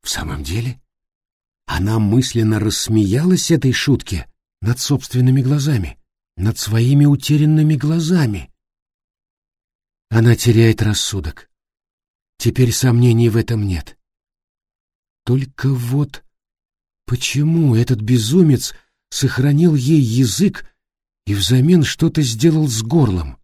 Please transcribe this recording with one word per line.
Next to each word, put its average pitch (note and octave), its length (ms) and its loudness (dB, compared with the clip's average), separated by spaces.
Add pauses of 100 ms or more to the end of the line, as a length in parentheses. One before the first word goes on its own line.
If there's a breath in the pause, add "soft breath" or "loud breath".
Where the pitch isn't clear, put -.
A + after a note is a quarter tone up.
В - 60 -14
самом D2 340 -8
деле, A2+ 380 -6 (840)
она G#2+ 320 -2
мысленно A2 600 0
рассмеялась A2 920 0
этой C3+ 220 0
шутке - 560 -4 (320)
над A2+ 200 -4
собственными C3 600 0
глазами, C3+ 580 -2 (380)
над G2+ 220 -2
своими B2 480 2
утерянными D3+ 680 2
глазами. D3+ 760 -2 (1600)
Она A2+ 240 4
теряет A2+ 480 2
рассудок. G2 680 -6 (920)
Теперь A#2 340 0
сомнений A#2+ 560 2
в G#2+ 80 0
этом A2 300 -2
нет. F2+ 300 -6 (1300)
Только C3 440 -4
вот C3+ 560 -4 (840)
почему D3 680 0
этот A#2+ 240 0
безумец B2+ 720 2 (360 soft breath)
сохранил D3 680 0
ей C#3+ 240 2
язык B2 680 -2 (600)
и G2 80 -2
взамен B2+ 500 2
что-то - 380 -2
сделал D3+ 440 0
с A2 160 -4
горлом? A2 600 0